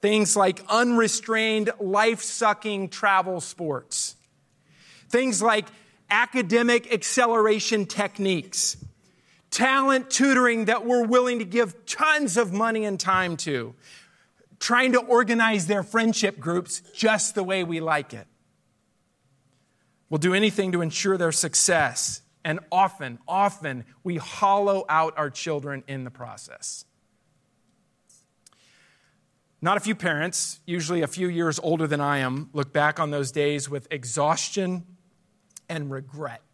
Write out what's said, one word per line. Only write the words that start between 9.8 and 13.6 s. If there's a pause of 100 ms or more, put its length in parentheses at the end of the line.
tutoring
that
we're
willing
to
give
tons
of
money
and
time
to. (840)